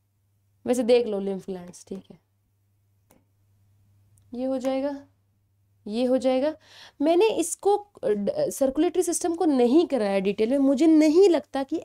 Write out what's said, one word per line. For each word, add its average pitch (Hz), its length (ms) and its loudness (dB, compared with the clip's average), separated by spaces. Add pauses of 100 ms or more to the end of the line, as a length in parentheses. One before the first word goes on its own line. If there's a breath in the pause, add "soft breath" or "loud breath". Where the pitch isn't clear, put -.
(680)
वैसे 247 160 -2
देख 240 240 2
लो 202 140 -6
lymph 196 260 -8
ग्लैंड्स, 180 420 -16
ठीक 196 220 -14
है। 180 80 -20 (2250)
ये 240 100 -8
हो 262 140 -4
जाएगा, 269 360 -4 (920)
ये 220 180 -4
हो 254 140 2
जाएगा। 262 360 -2 (480 loud breath)
मैंने 339 340 4
इसको, 392 400 -2
अ, - 320 -8
ड-, 202 420 -2
सर्कुलेटरी 311 520 -2
सिस्टम 349 320 -2
को 349 120 -2
नहीं 269 400 4
कराया 202 340 -2
डिटेल 208 300 -2
में, 277 80 0
मुझे 277 280 2
नहीं 320 420 6
लगता 277 340 -2
कि 294 220 -8